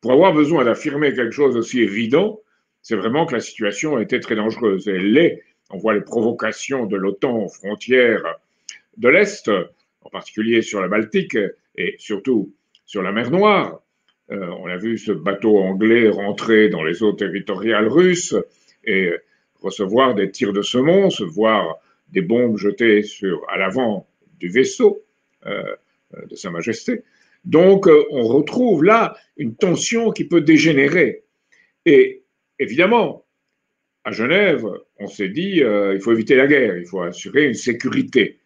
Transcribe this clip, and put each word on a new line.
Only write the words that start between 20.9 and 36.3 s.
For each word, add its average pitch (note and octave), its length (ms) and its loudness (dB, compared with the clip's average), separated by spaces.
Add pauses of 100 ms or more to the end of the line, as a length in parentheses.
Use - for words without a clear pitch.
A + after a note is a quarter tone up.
voire F#2 580 -2 (300)
des F#2+ 140 -2
bombes A2+ 340 0
jetées G#2 460 2
sur, F#2+ 460 -8
à - 100 -6
l'avant G2 500 -4 (320)
du F2+ 80 -8
vaisseau, C3 560 0 (420)
euh, G2 160 -8 (680)
de - 60 -18
Sa F2+ 160 -12
Majesté. A2 540 -6 (400)
Donc, F#3 420 4
euh, D3+ 240 8
on B2+ 140 -2
retrouve D3+ 580 2
là G#3 340 4 (200)
une A#2 180 -8
tension G#3+ 560 0
qui - 140 -6
peut E3+ 160 2
dégénérer. D3+ 840 2 (640)
Et C3 380 6 (340)
évidemment, E3+ 640 0 (800)
à A2 80 -6
Genève, C#3 540 0 (320)
on G2+ 80 -12
s'est F#2+ 220 -6
dit, E3+ 340 -2
euh, G2+ 320 0
il F#2+ 60 -4
faut A#2 120 0
éviter A2+ 220 2